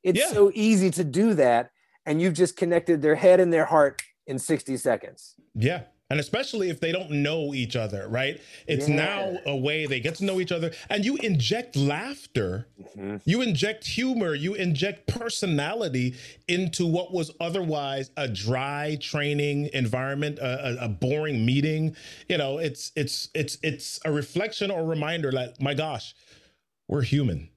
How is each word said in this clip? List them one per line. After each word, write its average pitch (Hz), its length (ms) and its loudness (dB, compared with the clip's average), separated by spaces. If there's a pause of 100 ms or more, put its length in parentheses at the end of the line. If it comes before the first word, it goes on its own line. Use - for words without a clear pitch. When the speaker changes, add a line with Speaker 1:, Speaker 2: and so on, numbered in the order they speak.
Speaker 1:
It's 185 160 2
Speaker 2:
Yeah. 302 100 2
Speaker 1:
so 202 260 6
easy 214 360 6
to 180 120 -2
do 185 320 2
that. 123 360 4 (380)
And 156 140 2
you've 180 120 2
just 170 220 2
connected 170 460 2
their 151 140 6
head 180 240 8
and 175 120 6
their 156 120 4
heart 143 360 4 (280)
in 135 100 -4
sixty 135 380 -2
seconds. - 580 -4 (220)
Speaker 2:
Yeah. 131 260 0 (260)
And 147 120 0
especially 214 500 -2
if 156 80 -6
they 165 140 -2
don't 180 180 -4
know 147 420 0
each 127 220 -2
other, 101 340 -4
right? 131 320 -2 (280)
It's 143 200 0
Speaker 1:
Yeah. 147 60 4
Speaker 2:
now 185 500 0
a 143 120 -2
way 147 300 0
they 131 120 -2
get 151 180 -4
to 196 80 -4
know 190 140 0
each 180 140 -2
other. 165 180 -2 (180)
And 208 160 -2
you 277 120 0
inject 208 580 0
laughter, 139 920 -2 (120)
Speaker 1:
Mm-hmm. 101 440 -8
Speaker 2:
you 220 180 2
inject 214 460 -2
humor, 226 480 -2
you 170 180 -4
inject 180 540 -2
personality 165 1040 -2 (320)
into 175 400 0
what 175 260 0
was 165 280 -2
otherwise 151 760 -4
a 143 120 -4
dry 135 720 -2
training 147 720 -2
environment, 135 680 -2
a, 127 420 -4
a, 123 40 -4
a 113 40 -2
boring 131 560 0
meeting. 156 520 2 (320)
You 180 100 0
know, 139 200 -2
it's, 151 360 -6
it's, - 400 -4
it's, - 300 -4
it's - 400 -6
a 160 80 0
reflection 196 580 -2
or 165 140 -2
reminder 156 480 -2
that, 127 280 -4
my 139 140 0
gosh, 143 400 -6 (720)
we're 139 140 0
human. 110 540 0